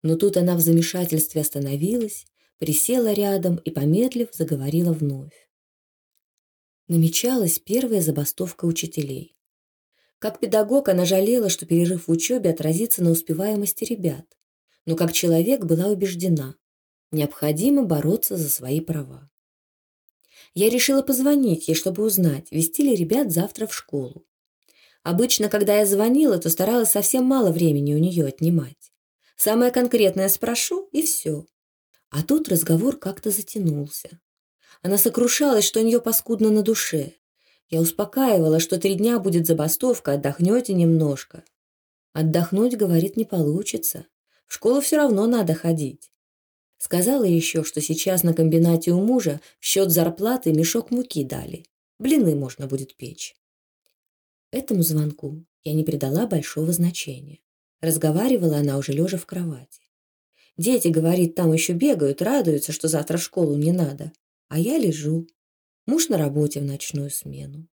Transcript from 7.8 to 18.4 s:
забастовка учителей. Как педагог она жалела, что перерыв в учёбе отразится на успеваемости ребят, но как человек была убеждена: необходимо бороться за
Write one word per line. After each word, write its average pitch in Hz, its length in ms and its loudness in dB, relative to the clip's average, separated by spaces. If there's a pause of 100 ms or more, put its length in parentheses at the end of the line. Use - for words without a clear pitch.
забастовка 160 640 -4
учителей. 160 680 -6 (840)
Как - 220 -8
педагог 214 500 2
она 180 160 4
жалела, 202 440 2
что - 160 -4
перерыв 170 420 2
в 165 40 0
учёбе 190 380 0
отразится 165 540 0
на 170 80 4
успеваемости 196 720 -2
ребят, 175 420 -4 (600)
но 165 100 -2
как 165 160 0
человек 175 540 2
была 165 220 2
убеждена: 175 680 -2 (560)
необходимо 156 720 0
бороться 180 540 0
за 151 120 -4